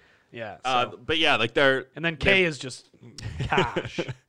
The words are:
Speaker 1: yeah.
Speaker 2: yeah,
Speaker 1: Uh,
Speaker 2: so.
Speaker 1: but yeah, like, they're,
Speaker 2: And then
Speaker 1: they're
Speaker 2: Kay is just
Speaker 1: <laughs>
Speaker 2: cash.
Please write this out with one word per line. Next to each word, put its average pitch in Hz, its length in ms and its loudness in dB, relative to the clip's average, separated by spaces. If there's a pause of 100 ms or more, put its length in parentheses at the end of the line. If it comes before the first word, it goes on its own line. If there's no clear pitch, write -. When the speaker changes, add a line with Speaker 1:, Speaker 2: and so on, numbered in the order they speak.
(320)
Speaker 1:
yeah. 107 320 -12
Speaker 2:
yeah, 127 80 -2
Speaker 1:
Uh, 123 200 0
Speaker 2:
so. - 140 -16
Speaker 1:
but 156 120 -2
yeah, 156 180 4
like, 113 180 0
they're, 135 340 4 (100)
Speaker 2:
And 151 80 -8
then 165 120 -2
Speaker 1:
they're 196 160 2
Speaker 2:
Kay 190 120 4
is 156 120 -4
just - 320 -14 (280)
Speaker 1:
<laughs> - 220 -12
Speaker 2:
cash. - 600 -2 (300)